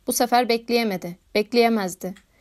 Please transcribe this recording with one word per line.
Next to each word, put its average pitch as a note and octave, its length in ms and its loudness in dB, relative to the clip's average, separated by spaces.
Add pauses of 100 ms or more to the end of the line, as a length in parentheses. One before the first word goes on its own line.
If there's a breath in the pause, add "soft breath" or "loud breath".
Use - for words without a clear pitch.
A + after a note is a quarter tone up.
Bu B3 60 -2
sefer A#3+ 360 0
bekleyemedi. A#3 680 -2 (180)
Bekleyemezdi. G#3+ 800 0 (280 soft breath)